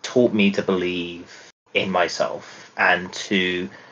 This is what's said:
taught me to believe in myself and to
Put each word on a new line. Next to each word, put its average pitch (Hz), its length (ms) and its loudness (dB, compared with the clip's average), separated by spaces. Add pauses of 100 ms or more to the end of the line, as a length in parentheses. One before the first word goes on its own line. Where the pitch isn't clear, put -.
taught 120 300 2
me 101 200 4
to 98 100 -2
believe 90 880 -4 (220)
in 98 160 0
myself 80 840 -4
and 92 360 0
to 92 560 -2 (220)